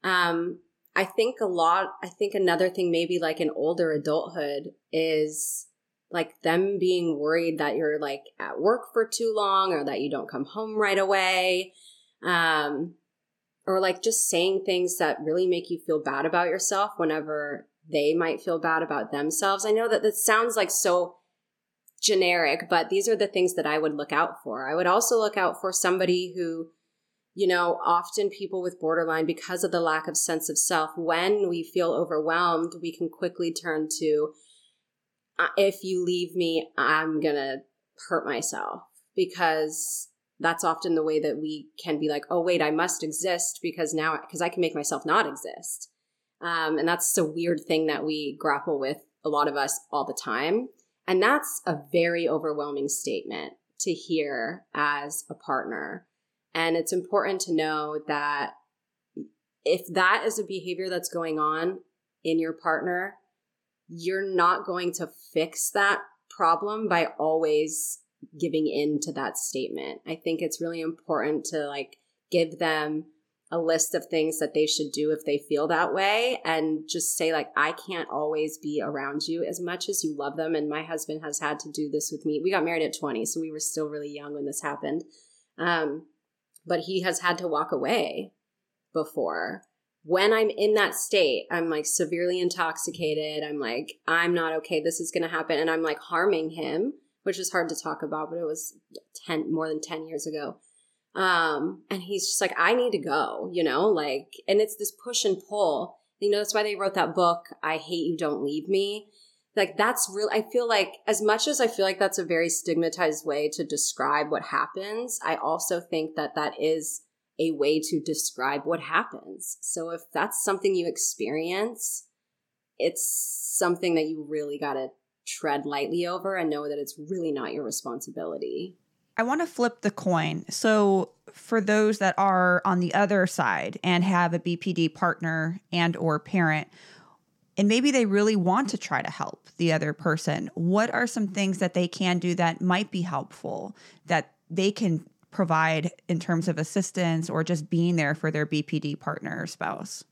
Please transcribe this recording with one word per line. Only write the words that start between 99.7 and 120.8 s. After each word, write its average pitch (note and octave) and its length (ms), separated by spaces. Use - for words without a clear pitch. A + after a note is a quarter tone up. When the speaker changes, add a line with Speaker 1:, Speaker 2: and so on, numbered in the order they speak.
Speaker 1:
ten D#3+ 260
years D#3+ 200
ago. D3+ 340
Um, E3+ 800
and F#3+ 120
he's F#3+ 240
just - 140
like, F#3 160
"I F3 160
need B3 200
to G3+ 60
go," C#3 540
you E3+ 120
know, F3 240
like, D3 440
and G3+ 140
it's G#3+ 160
this G#3 160
push - 320
and F#3+ 240
pull. F3 500
You G3+ 100
know, G3+ 80
that's G#3 160
why G#3+ 80
they G#3 140
wrote G3 180
that E3 220
book, E3+ 300
I D#3+ 140
Hate D#3+ 280
You, E3+ 100
Don't D3+ 280
Leave D3+ 240
Me. G3+ 420
Like, G3 200
that's A3 380
real. G#3 160
I G#3+ 120
feel A#3+ 260
like, G3+ 240
as G#3+ 120
much G#3+ 280
as C#4+ 120
I A#3+ 60
feel A3 180
like F#3+ 140
that's G3 200
a F#3 60
very E3+ 240
stigmatized E3 800
way D3+ 220
to D3+ 160
describe D3 640
what - 140
happens, G#3 800
I D#3+ 100
also D#3+ 460
think D#3+ 340
that D3+ 220
that D3+ 240
is D#3 420
a E3 100
way D3+ 300
to D#3 180
describe C#3+ 640
what E3 140
happens. - 840
So E3 280
if E3 120
that's F#3 320
something G3 320
you E3+ 100